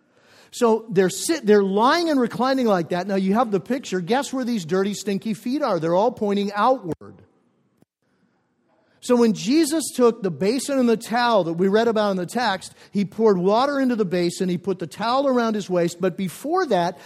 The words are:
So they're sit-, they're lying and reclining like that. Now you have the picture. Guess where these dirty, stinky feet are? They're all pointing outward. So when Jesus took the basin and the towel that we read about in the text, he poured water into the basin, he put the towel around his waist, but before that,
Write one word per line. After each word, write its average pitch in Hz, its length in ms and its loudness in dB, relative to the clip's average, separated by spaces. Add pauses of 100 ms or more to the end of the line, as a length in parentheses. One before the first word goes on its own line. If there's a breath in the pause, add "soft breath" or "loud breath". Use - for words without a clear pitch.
(500 soft breath)
So 226 400 0
they're 185 200 4
sit-, 294 360 -4
they're 208 160 8
lying 254 480 2
and 277 100 2
reclining 254 460 0
like 180 220 2
that. 180 180 -4
Now 202 80 -2
you 190 200 0
have 233 180 0
the 190 80 0
picture. 233 400 -6
Guess 220 320 -2
where 262 120 -4
these 220 200 -4
dirty, 190 300 -2
stinky 208 380 -6
feet 262 300 -6
are? 214 160 0
They're 165 160 -2
all 214 160 2
pointing 202 440 -2
outward. 202 680 -2 (1800)
So 247 80 2
when 233 200 4
Jesus 277 500 0 (100)
took 233 300 2
the 185 80 -2
basin 240 480 -2
and 240 80 2
the 226 80 2
towel 233 480 0
that 165 80 -4
we 180 160 0
read 214 180 2
about 214 240 0
in 190 60 -2
the 180 100 -4
text, 214 480 -4 (160 loud breath)
he 202 140 -2
poured 214 340 2
water 233 400 2
into 262 160 0
the 214 100 0
basin, 175 440 -2
he 175 100 -2
put 185 220 -6
the 170 80 -8
towel 262 400 -2
around 233 260 0
his 202 160 -6
waist, 175 300 0
but 185 160 -2
before 311 500 -4
that, 180 400 0